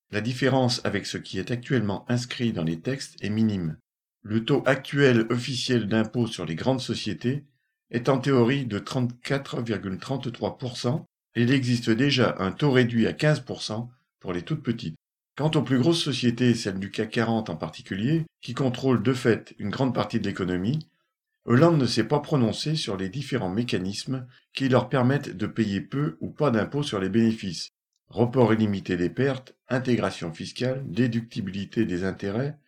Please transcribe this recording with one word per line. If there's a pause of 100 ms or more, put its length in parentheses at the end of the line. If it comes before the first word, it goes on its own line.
(120)
La
différence
avec
ce
qui
est
actuellement
inscrit
dans
les
textes
est
minime. (460)
Le
taux
actuel
officiel
d'impôt
sur
les
grandes
sociétés (480)
est
en
théorie
de
trente-quatre
virgule
trente-trois
pour
cent, (300)
et
il
existe
déjà
un
taux
réduit
à
quinze
pour
cent (300)
pour
les
toutes
petites. (400)
Quant
aux
plus
grosses
sociétés,
celles
du
cac
quarante
en
particulier, (160)
qui
contrôlent
de
fait
une
grande
partie
de
l'économie, (560)
Hollande
ne
s'est
pas
prononcé
sur
les
différents
mécanismes (280)
qui
leur
permettent
de
payer
peu
ou
pas
d'impôts
sur
les
bénéfices. (380)
Report
illimité
des
pertes, (140)
intégration
fiscale,
déductibilité
des
intérêts,